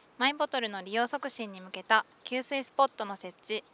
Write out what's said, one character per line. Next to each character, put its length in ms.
マ 100
イ 60
ボ 120
ト 140
ル 80
の 140
利 100
用 140
促 240
進 220
に 80
向 100
け 120
た 220
給 200
水 200
ス 100
ポ 120
ッ 100
ト 100
の 120
設 180
置、 300